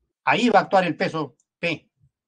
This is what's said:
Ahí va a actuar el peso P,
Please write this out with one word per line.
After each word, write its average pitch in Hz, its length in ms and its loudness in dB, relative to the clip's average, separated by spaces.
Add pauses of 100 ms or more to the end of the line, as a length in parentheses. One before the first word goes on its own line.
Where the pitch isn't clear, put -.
(240)
Ahí 202 260 0
va 202 100 4
a - 40 4
actuar 185 220 0
el 156 100 -4
peso 156 400 -6 (240)
P, 170 300 -8 (380)